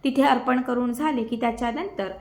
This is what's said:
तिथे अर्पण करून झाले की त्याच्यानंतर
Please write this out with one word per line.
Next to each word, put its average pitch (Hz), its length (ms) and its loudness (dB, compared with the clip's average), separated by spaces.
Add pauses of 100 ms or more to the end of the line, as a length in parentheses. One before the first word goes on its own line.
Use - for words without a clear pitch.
तिथे 262 180 2
अर्पण 254 400 4
करून 247 320 -2
झाले 262 300 0
की 226 120 -4
त्याच्यानंतर 233 840 -4